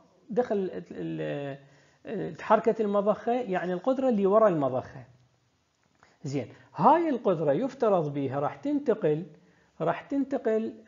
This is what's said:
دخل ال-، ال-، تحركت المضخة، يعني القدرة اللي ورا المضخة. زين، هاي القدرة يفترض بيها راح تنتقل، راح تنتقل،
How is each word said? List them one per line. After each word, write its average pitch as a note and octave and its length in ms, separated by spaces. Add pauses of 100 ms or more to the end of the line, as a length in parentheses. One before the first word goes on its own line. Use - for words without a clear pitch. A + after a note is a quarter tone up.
(300)
دخل A#3 260
ال-، F#3 260 (100)
ال-، D3+ 640 (800)
تحركت A3 440
المضخة، G3+ 500
يعني F#3 420
القدرة C4 360
اللي G3+ 160
ورا G#3+ 220
المضخة. C3+ 580 (1200)
زين، C3+ 240 (280)
هاي D#4 340
القدرة F3+ 420
يفترض F#3+ 640
بيها C#3 260
راح C#3+ 160
تنتقل، A3+ 720 (560)
راح D#3+ 200
تنتقل، B3+ 720 (140)